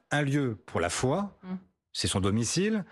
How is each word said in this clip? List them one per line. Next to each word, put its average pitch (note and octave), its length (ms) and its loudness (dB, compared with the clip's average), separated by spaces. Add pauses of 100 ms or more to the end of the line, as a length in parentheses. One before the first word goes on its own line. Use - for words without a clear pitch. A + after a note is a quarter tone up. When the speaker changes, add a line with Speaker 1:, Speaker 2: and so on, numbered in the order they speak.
(100)
Speaker 1:
un C#3+ 120 2
lieu C3+ 440 0
pour - 140 -2
la F2 80 2
foi, F3 560 0
Speaker 2:
Mm. F#3 100 -6 (380)
Speaker 1:
c'est - 160 -2
son F#2+ 100 0
domicile, A#2+ 720 2